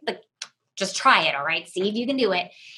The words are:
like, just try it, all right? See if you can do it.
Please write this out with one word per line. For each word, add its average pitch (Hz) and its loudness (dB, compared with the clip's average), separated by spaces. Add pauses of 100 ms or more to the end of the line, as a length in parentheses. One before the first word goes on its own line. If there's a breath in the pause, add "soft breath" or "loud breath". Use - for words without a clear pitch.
like, 185 -6 (520)
just 190 -4
try 214 4
it, 147 0
all 143 -4
right? 165 -4
See 190 -2
if 214 -4
you 240 -2
can 269 -2
do 226 2
it. 180 -2 (280 loud breath)